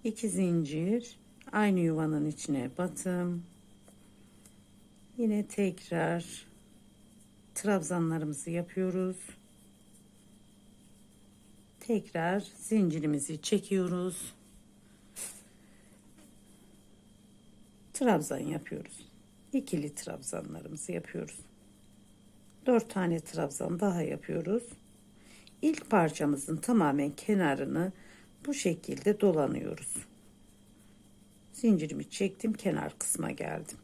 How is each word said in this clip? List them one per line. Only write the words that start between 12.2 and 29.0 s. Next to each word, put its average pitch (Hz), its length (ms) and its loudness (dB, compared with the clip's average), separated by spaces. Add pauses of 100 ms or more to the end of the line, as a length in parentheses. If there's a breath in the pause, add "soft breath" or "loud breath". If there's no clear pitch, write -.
zincirimizi 156 840 2
çekiyoruz. 185 920 0 (3500 loud breath)
Trabzan 185 460 4
yapıyoruz. - 720 -6 (440)
İkili 151 420 -2
trabzanlarımızı 156 960 -10
yapıyoruz. - 480 -8 (1300)
Dört 233 240 4
tane 175 300 0
trabzan 160 600 -4
daha 180 220 0
yapıyoruz. 170 640 -4 (1000 loud breath)
İlk 302 280 0
parçamızın 156 680 2
tamamen 147 540 4
kenarını 156 800 2 (540 loud breath)
bu 285 80 -2
şekilde 175 680 0